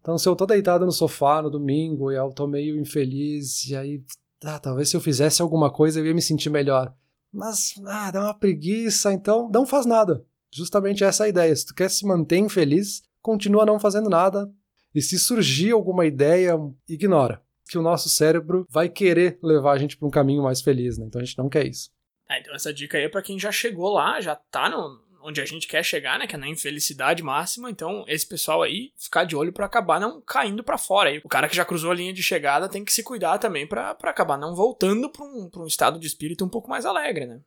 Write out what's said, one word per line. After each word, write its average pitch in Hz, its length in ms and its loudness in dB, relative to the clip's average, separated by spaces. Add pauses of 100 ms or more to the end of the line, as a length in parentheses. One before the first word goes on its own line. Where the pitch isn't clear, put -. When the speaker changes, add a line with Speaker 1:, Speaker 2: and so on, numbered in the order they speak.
Speaker 1:
Então, 165 160 -2
se 160 100 0
eu 180 80 4
tô 185 100 0
deitado 185 400 2
no 180 60 2
sofá 151 500 2
no 151 100 -4
domingo 143 600 -2
e 135 40 -2
eu 135 160 -4
tô 143 160 -6
meio 147 320 -4
infeliz, 143 840 -4
e 135 100 -6
aí, 139 280 -8 (400)
ah, 151 160 -10
talvez 139 300 -2
se - 80 0
eu 160 40 0
fizesse 151 400 2
alguma 156 300 2
coisa 156 280 2
eu 156 60 -2
ia 160 80 2
me 170 80 2
sentir 151 280 -2
melhor. 139 440 2 (380)
Mas, 202 440 -4 (100)
ah, 202 260 -6
dá 196 120 -2
uma 208 100 -2
preguiça, 202 800 0
então 220 380 2
não 240 140 4
faz 262 200 2
nada. 220 380 4 (280)
Justamente 196 520 0
essa 196 200 4
é - 20 4
a 214 40 4
ideia. 170 260 4
Se - 100 -4
tu - 100 -20
quer 185 140 0
se - 160 -2
manter 175 320 2
infeliz, 190 680 2 (180)
continua 208 440 4
não 214 140 4
fazendo 208 300 2
nada. 196 420 2 (420)
E 151 80 2
se 175 180 -2
surgir 175 520 2
alguma 185 340 2
ideia, 160 500 4 (320)
ignora. 151 540 2 (260)
Que - 100 -6
o 170 40 0
nosso 165 280 0
cérebro 165 600 2
vai 165 180 2
querer 175 560 2
levar 147 300 4
a 139 40 4
gente 139 200 -2
pra 151 100 -4
um 139 40 0
caminho 143 320 4
mais 131 180 0
feliz, 123 360 0
né? 110 100 -10
Então 117 120 -8
a 123 40 -4
gente 127 140 -10
não 131 120 -2
quer 139 180 0
isso. - 240 -12 (360)
Speaker 2:
Ah, 135 120 -4
então 151 160 -14
essa 147 180 -8
dica 143 240 -6
aí 143 80 0
é 160 40 -4
pra 190 120 -4
quem 196 180 -10
já 202 120 -4
chegou 202 400 -2
lá, 202 280 2
já 160 160 -4
tá - 340 -2
no, 160 300 -6 (240)
onde 151 180 -6
a 131 40 -6
gente 160 220 -10
quer 160 160 -2
chegar, 143 340 -2
né? 262 80 -4
Que 202 100 -10
é - 20 -10
na 139 100 -10
infelicidade 147 760 -2
máxima. 165 480 -6
Então 190 380 -8
esse 156 200 -4
pessoal 165 360 -2
aí, 185 340 -4
ficar - 280 -2
de 160 100 -6
olho 160 180 -2
pra 202 120 -4
acabar 180 340 0
não 240 220 -4
caindo 220 420 -2
pra 170 140 -2
fora. 190 320 2
Aí, 147 140 -4
o - 60 -20
cara 139 180 2
que 156 80 -4
já 175 100 0
cruzou 170 260 -2
a 180 40 2
linha 180 180 -6
de 185 100 -6
chegada 151 440 0
tem 202 160 -8
que 208 100 -2
se 226 100 -2
cuidar 190 340 -2
também 165 300 -4
pra, 202 260 -6
pra - 180 -4
acabar 151 260 0
não 160 180 -8
voltando 208 540 0
pra - 140 -18
um, 254 260 -14
pra 170 120 -18
um 165 60 -14
estado 156 320 0
de 160 80 -12
espírito 160 360 -8
um 185 60 -4
pouco 220 200 -8
mais 233 160 -6
alegre, 294 400 -4
né? 123 220 -16